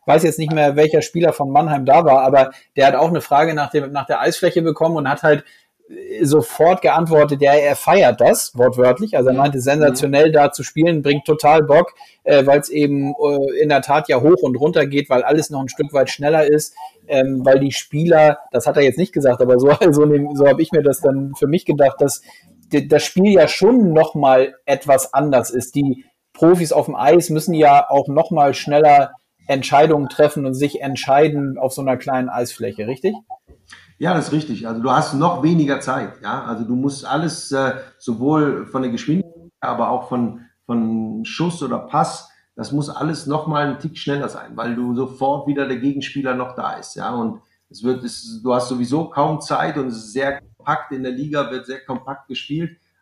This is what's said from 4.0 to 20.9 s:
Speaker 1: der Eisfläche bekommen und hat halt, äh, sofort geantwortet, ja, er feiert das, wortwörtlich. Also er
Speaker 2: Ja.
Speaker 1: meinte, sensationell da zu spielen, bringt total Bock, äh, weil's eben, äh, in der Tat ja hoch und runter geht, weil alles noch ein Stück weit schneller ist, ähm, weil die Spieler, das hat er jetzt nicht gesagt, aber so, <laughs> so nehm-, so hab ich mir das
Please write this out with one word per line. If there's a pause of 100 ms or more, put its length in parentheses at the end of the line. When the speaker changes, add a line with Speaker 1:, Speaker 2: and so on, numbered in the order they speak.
Speaker 1:
der
Eisfläche
bekommen
und
hat
halt, (440)
äh,
sofort
geantwortet,
ja,
er
feiert
das,
wortwörtlich.
Also
er
Speaker 2:
Ja.
Speaker 1:
meinte,
sensationell
da
zu
spielen,
bringt
total
Bock, (300)
äh,
weil's
eben,
äh,
in
der
Tat
ja
hoch
und
runter
geht,
weil
alles
noch
ein
Stück
weit
schneller
ist, (320)
ähm,
weil
die
Spieler, (140)
das
hat
er
jetzt
nicht
gesagt,
aber
so,
<laughs>
so
nehm-,
so
hab
ich
mir
das